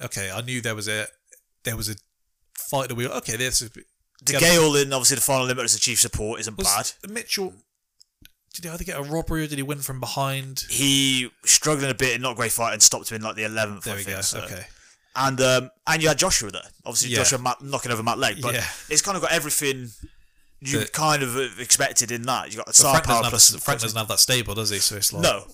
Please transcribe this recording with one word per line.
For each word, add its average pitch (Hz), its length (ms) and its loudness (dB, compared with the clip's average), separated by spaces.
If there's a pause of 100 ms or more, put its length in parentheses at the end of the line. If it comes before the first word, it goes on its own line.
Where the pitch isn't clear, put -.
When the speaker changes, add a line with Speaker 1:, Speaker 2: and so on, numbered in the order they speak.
Speaker 1:
Okay, 98 300 -6
I 98 100 -6
knew 123 220 -6
there 113 120 -4
was 107 140 -6
a, 107 180 -4 (580)
there 113 120 -6
was 107 140 -6
a 107 60 -10 (580)
fight 135 340 -4
that 120 60 -6
we, 120 120 -2
okay, 117 300 -6
this 123 240 0
is 113 80 -8 (540)
Speaker 2:
De 139 100 0
Speaker 1:
yeah. 139 80 2
Speaker 2:
Gale 165 360 8
in, 139 180 4
obviously, 131 220 2
the 117 40 -4
final 131 260 2
limiter 123 180 0
as 110 100 4
the - 60 0
chief 117 200 2
support 113 400 -2
isn't 107 160 -8
Speaker 1:
Was 95 100 -2
Speaker 2:
bad. 101 260 0 (180)
Speaker 1:
Mitchell, 208 420 -6 (1040)
did 170 100 -12
he 165 60 -10
either 175 140 -10
get 170 140 -6
a 143 40 -6
robbery 156 420 -2
or 151 40 -4
did 147 100 -4
he 139 40 -2
win 139 200 -6
from 131 180 -8
behind? 135 720 -4
Speaker 2:
He 135 600 2 (140)
struggling 139 460 4
a 123 40 -2
bit 127 200 2
and 120 80 -4
not 127 100 -2
a 107 40 -8
great 113 160 0
fight 117 200 0
and 107 100 0
stopped - 280 2
him 113 60 -6
in, 107 60 -8
like, 107 140 -6
the 107 80 -4
eleventh, 107 400 -4
Speaker 1:
There 107 80 -6
Speaker 2:
I 101 60 -6
Speaker 1:
we 98 60 -8
Speaker 2:
think, 98 120 -6
Speaker 1:
go, 95 60 -6
Speaker 2:
so. 113 180 -2
Speaker 1:
okay. 90 260 -12 (500)
Speaker 2:
And, 131 240 0
um, 131 300 4 (160)
and 160 160 2
you 156 60 4
had 147 100 4
Joshua 117 320 0
there. - 180 -14 (160)
Obviously, 120 260 -2
Speaker 1:
Yeah. 117 80 2
Speaker 2:
Joshua 127 200 4
Matt, 123 240 -2
knocking 135 300 -4
over 110 100 -2
Matt 113 160 0
Legg, 135 240 0
but 120 100 -2
Speaker 1:
Yeah. 113 140 -2 (220)
Speaker 2:
it's 151 120 2
kind 196 160 -2
of 170 60 -4
got 160 80 -2
everything 139 640 -2 (680)
you 135 200 -2
Speaker 1:
The 104 80 -2
Speaker 2:
kind 151 340 0
of 123 380 -4
expected 123 500 2
in 120 120 -6
that. 113 280 -2
You 107 60 -12
got 113 100 -10
the - 40 -14
Speaker 1:
But - 60 0
Speaker 2:
star 143 180 8
Speaker 1:
Frank 160 120 4
Speaker 2:
power 117 160 2
Speaker 1:
doesn't - 20 0
have 120 60 0
Speaker 2:
plus 117 200 6
Speaker 1:
the, - 100 -4
Frank 139 220 -2
doesn't 113 140 -4
have 107 120 -4
that 98 100 0
stable, 113 380 2
does 107 140 -4
he? 101 100 -4
So - 160 0
it's - 160 -2
like, 160 100 -4
Speaker 2:
No. 110 320 0